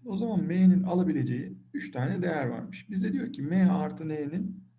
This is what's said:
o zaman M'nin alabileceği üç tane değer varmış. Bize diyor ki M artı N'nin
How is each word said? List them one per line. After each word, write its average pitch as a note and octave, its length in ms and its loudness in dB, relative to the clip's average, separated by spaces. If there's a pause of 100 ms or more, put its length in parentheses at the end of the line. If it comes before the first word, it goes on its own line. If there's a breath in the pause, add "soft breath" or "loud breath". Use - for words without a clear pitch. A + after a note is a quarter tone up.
o G3+ 120 -6
zaman G#3 280 0
M'nin F3+ 380 6
alabileceği D3+ 760 0 (160)
üç - 160 -8
tane F3 320 -2
değer D#3 240 -2
varmış. - 440 -8
Bize F#3+ 220 -2
diyor B2 200 -4
ki C3+ 100 -8
M F3+ 280 4
artı D#3+ 380 -4
N'nin D3+ 560 -6 (140)